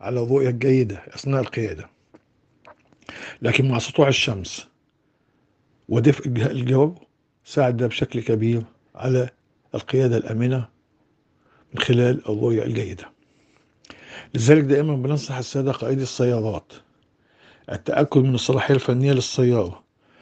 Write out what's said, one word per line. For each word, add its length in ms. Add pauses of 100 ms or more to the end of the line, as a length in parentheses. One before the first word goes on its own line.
على 220
الرؤية 260
الجيدة 580
أثناء 340
القيادة، 480 (1500)
لكن 280
مع 100
سطوع 280
الشمس 600 (1200)
ودفء 380
الج-، 200
الجو 480 (480)
ساعد 340
ده 100
بشكل 340
كبير 420 (320)
على 340 (460)
القيادة 420
الآمنة 500 (1080)
من 60
خلال 500
الرؤية 340
الجيدة. 480 (1200)
لذلك 300
دائمًا 320
بننصح 420
السادة 340
قائدي 320
السيارات 720 (1000)
التأكد 500
من 140
الصلاحية 400
الفنية 380
للسيارة 680 (380)